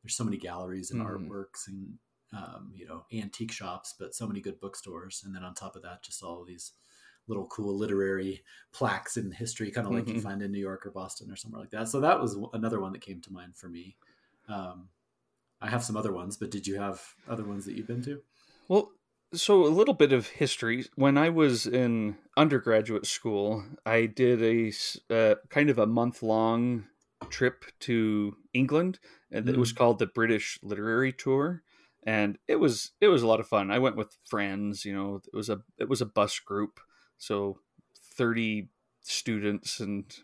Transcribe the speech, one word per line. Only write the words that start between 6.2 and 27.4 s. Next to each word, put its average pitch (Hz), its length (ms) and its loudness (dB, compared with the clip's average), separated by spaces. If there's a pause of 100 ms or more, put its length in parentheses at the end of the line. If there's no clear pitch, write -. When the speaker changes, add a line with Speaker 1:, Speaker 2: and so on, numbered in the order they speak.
Speaker 1:
all 87 220 -12
these 87 280 -18 (540)
little 101 200 -6
cool 101 300 -4
literary 98 680 -2 (300)
plaques 104 440 -4
in 101 140 -6
history, 110 400 -6
kinda 120 180 -4
like 113 220 -2
you 113 40 -4
Speaker 2:
Mm-hmm. 113 40 -2
Speaker 1:
find 101 240 -6
in 98 80 -6
New 101 80 -4
York 95 260 -6
or 98 60 -12
Boston 92 400 -12
or 98 60 -14
somewhere 110 240 -14
like 107 100 -16
that. 113 180 -6
So 135 120 0
that 156 200 4
was 110 120 -2
w-, 101 200 -8
another 110 280 -2
one 95 120 -6
that 98 80 -14
came 92 200 -14
to 95 120 -18
mind 90 240 -18
for 90 120 -18
me. 87 280 -18 (500)
Um, 92 420 -10 (720)
I 110 80 -6
have 120 140 -2
some 110 120 -6
other 107 160 -2
ones, 90 260 -8
but 104 140 -6
did 98 160 -8
you 98 80 -4
have 98 400 -8 (120)
other 110 180 -6
ones 101 200 -8
that 98 100 -8
you've 107 120 -8
been 120 160 -6
to? 143 180 -10 (460)
Speaker 2:
Well, 202 240 2 (420)
so 180 320 6
a - 20 6
little 196 260 6
bit 143 200 8
of 120 140 4
history. 123 580 -2 (100)
When 139 220 6
I 156 120 6
was 147 380 4
in 117 500 2 (200)
undergraduate 113 680 4
school, 104 580 -2 (220)
I 113 200 4
did 120 360 2
a 113 280 2
s-, - 300 -8 (100)
uh, 113 260 6 (140)
kind 147 200 4
of 123 100 4
a 107 80 6
month-long 117 1000 2 (420)
trip - 360 -2 (160)